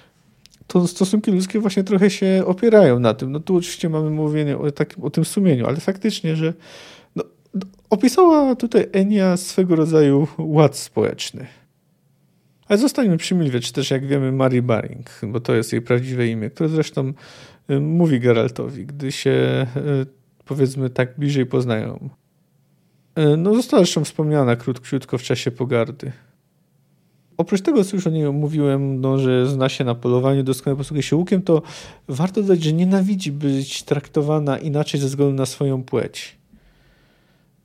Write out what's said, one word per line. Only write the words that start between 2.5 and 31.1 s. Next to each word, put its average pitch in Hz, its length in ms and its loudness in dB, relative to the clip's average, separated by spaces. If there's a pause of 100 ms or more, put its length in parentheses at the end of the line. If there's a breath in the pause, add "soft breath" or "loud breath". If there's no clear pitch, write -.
na 117 160 4
tym. 131 180 -6
No 147 80 -6
tu 185 160 0
oczywiście 175 320 -4
mamy 156 220 -2
mówienie 151 480 -2
o 147 120 -2
takim, 151 340 -6
o 147 60 -4
tym 165 140 0
sumieniu, 156 420 2
ale 135 100 0
faktycznie, 190 600 -2
że, 160 180 0 (640 loud breath)
no, - 80 -4 (680)
opisała 285 680 4
tutaj 240 360 0
Enia 196 440 2
swego 180 400 0
rodzaju 151 520 4 (100)
ład 156 380 2
społeczny. - 680 -6 (1200)
Ale 208 100 4
zostańmy 233 380 2
przy - 180 -4
Milwie, 139 260 0
czy - 120 -8
też, 131 180 -2
jak 135 160 -2
wiemy, 135 260 0
Mary 131 300 2
Baring, 120 600 -4
bo 107 180 -4
to 123 140 -2
jest 113 180 -2
jej 117 100 -2
prawdziwe 123 460 -2
imię, 113 220 -6
które 160 180 -4
zresztą, 147 440 -2 (580 loud breath)
y, 139 100 0
mówi 156 400 2
Geraltowi, 123 680 0
gdy 139 260 -10
się, 131 540 0 (100)
y, 139 300 -2 (380)
powiedzmy 131 460 -2
tak, 127 280 -4
bliżej 143 280 0
poznają. 123 640 -4 (1120)
Y, 151 180 4
no, 185 180 2
została 247 280 4
zresztą 170 220 0
wspomniana 147 520 0
krótciutko 127 640 -6
w - 40 -10
czasie 127 280 -4
pogardy. 123 640 -4 (1200)
Oprócz 190 240 -2
tego, 247 240 2
co 190 120 -8
już 180 100 -2
o 165 40 0
niej 151 220 -2
mówiłem, 143 680 -2
no, 135 180 0
że 127 280 2
zna 131 220 0
się 135 160 -4
na 120 100 0
polowaniu, 127 480 2
doskonale 135 340 -2
posługuje 143 260 -6
się - 140 0